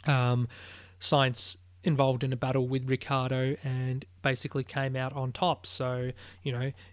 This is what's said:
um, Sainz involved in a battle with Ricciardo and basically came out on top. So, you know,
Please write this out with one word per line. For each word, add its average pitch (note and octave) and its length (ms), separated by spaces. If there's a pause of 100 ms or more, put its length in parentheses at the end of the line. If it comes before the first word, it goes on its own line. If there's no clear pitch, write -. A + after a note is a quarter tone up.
um, B2 400 (520)
Sainz - 580 (260)
involved C3+ 400
in C3 100
a - 20
battle C3 320
with C3 220
Ricciardo C3 720
and B2+ 400 (200)
basically C3+ 400
came C3+ 320
out C3 180
on C3 180
top. - 360
So, B2+ 440 (300)
you C3+ 100
know, B2+ 200 (220)